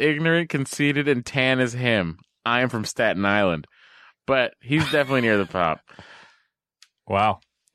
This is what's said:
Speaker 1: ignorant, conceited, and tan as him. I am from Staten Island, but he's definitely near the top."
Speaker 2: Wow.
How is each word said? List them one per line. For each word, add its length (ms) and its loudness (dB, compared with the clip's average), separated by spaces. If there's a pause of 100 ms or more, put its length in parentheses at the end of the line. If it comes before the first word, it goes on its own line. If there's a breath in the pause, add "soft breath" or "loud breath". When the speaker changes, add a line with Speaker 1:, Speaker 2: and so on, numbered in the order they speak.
Speaker 1:
ignorant, 480 0
conceited, 580 -2
and 180 0
tan 360 0
as 140 -2
him. 440 0 (260)
I 180 0
am 80 0
from 160 -4
Staten 400 0
Island, 420 0 (580 soft breath)
but 340 0
he's 300 -2
definitely 300 2
near 180 4
the 60 0
top." 360 -2 (1300 loud breath)
Speaker 2:
Wow. 320 0 (360)